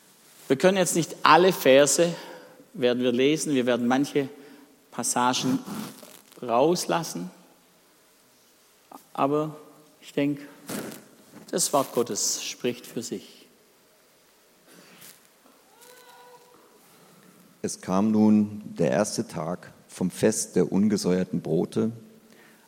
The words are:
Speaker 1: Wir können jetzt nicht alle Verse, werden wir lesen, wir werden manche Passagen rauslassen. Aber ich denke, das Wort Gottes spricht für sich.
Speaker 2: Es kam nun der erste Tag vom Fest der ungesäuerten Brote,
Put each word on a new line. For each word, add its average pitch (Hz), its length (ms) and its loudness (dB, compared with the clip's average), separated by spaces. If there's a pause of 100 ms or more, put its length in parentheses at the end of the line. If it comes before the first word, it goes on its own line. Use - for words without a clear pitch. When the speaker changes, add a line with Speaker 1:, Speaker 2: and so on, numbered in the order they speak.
(480)
Speaker 1:
Wir 135 100 2
können 185 200 4
jetzt 175 180 0
nicht 170 260 -2
alle 170 320 8
Verse, 143 580 6 (600)
werden 123 300 0
wir 127 80 2
lesen, 147 420 0
wir 127 140 0
werden 120 180 0
manche 135 420 0 (600)
Passagen 123 720 -2 (840)
rauslassen. 165 880 0 (1800)
Aber 151 420 -2 (460)
ich - 120 -20
denke, 143 280 -2 (1080)
das - 200 -2
Wort 139 220 0
Gottes - 500 -4
spricht - 440 -8
für 123 160 -10
sich. - 440 -14 (4000)
Speaker 2:
Es - 200 -10
kam 98 280 0
nun 107 540 4 (160)
der 80 100 2
erste 85 380 -2
Tag 82 440 -10 (160)
vom - 220 -4
Fest - 460 -2
der 90 160 0
ungesäuerten 92 680 0
Brote, 104 500 -2 (760)